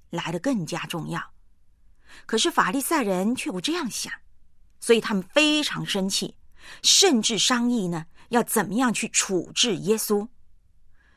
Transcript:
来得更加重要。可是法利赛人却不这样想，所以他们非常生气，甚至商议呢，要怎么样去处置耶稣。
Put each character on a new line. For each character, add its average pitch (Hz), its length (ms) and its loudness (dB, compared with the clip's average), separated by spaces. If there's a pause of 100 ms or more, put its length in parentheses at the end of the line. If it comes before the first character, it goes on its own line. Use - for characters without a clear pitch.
(100)
来 - 220 -6
得 269 80 -4
更 247 260 -2
加 160 200 -6
重 151 220 -6
要。 165 140 -6 (1000)
可 - 120 -2
是 330 140 2
法 180 220 2
利 277 80 0
赛 277 240 0
人 196 320 0
却 285 120 -6
不 185 120 -6
这 302 140 -2
样 339 140 -2
想， - 240 -8 (680)
所 233 160 4
以 220 40 2
他 214 140 -4
们 185 80 0 (100)
非 202 300 4
常 160 240 -6
生 190 220 -2
气， - 260 -4 (480)
甚 285 400 6
至 214 160 0
商 240 320 2
议 233 160 0
呢， 170 180 -4 (260)
要 233 120 4
怎 202 240 0
么 185 80 -6
样 247 180 2
去 - 180 -4
处 - 440 -2
置 233 220 2
耶 175 200 2
稣。 208 300 0 (920)